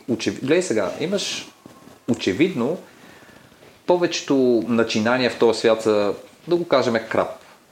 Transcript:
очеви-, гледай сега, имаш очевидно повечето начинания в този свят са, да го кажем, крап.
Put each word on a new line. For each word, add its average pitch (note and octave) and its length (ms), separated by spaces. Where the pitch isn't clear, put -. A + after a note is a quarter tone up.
очеви-, - 320
гледай D#3 200
сега, G#2+ 380
имаш - 480
очевидно C3+ 680
повечето C#3 840
начинания A#2 640
в - 100
този A2+ 200
свят A2 240
са, G#2 300
да E3+ 80
го E3+ 120
кажем, B2 280
крап. F#2 200